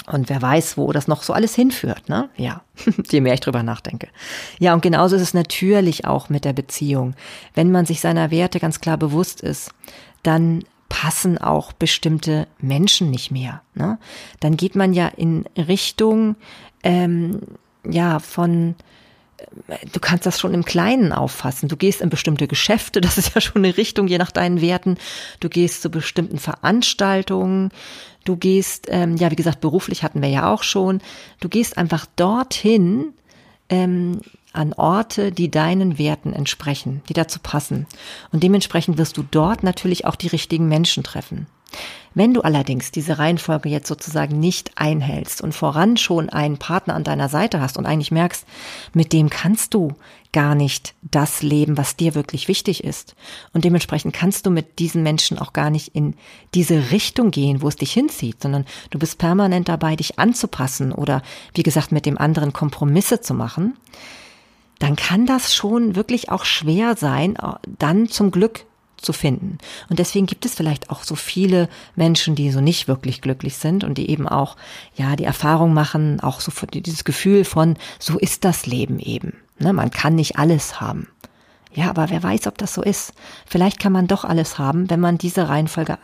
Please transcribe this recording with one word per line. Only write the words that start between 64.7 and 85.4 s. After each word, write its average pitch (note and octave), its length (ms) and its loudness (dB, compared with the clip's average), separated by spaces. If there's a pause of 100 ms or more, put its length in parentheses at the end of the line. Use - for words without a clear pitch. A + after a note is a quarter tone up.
dann D3 180 2
kann G3 300 2
das C4 280 2
schon A3 420 0
wirklich A3+ 340 -2
auch F3+ 140 -2
schwer G3+ 520 2
sein, D3 400 0
äh, - 160 -6 (260)
dann F#3+ 300 4
zum G3+ 220 2
Glück G3 360 0 (300)
zu - 160 -4
finden. - 460 -2 (300)
Und E3+ 100 0
deswegen F#3+ 280 2
gibt - 200 -8
es - 80 -4
vielleicht D#3 360 -2
auch - 120 -8
so - 140 -6
viele F3+ 520 2 (280)
Menschen, D#3+ 380 2
die C#3+ 160 0
so C3+ 100 2
nicht D#3+ 280 2
wirklich C3 320 -2
glücklich C3+ 360 -4
sind F#3 280 -2
und - 140 -4
die - 120 -4
eben D3 160 0
auch, C#3 300 -2 (380)
ja, C#3 220 0
die D3+ 80 -4
Erfahrung D#3+ 500 2
machen, D3+ 460 0
auch - 200 -4
so - 100 -6
von, - 200 -10
dieses - 340 -8
Gefühl G3 400 4
von, D#3+ 320 2 (220)
so E3 200 -2
ist - 260 -2
das F3+ 220 0
Leben B2 320 -2
eben. - 360 -8 (240)
Ne, F3 140 2
man - 180 0
kann - 240 2
nicht D#3+ 240 0
alles D3+ 420 2
haben. - 280 -8 (680)
Ja, F3 140 0
aber F3+ 180 0
wer E3 140 -2
weiß, F#3+ 240 0
ob G3+ 100 -6
das - 160 -6
so - 100 -4
ist. - 300 -2 (320)
Vielleicht F3+ 340 2
kann G3 140 2
man F#3 140 4
doch G3 180 0
alles E3 340 -2
haben, D#3 300 0
wenn E3+ 100 0
man E3+ 200 2
diese F3 320 -2